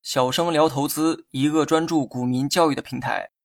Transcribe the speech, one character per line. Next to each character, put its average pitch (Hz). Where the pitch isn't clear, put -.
小 127
生 170
聊 156
投 139
资， 156
一 139
个 151
专 160
注 156
股 123
民 127
教 160
育 -
的 -
平 -
台。 107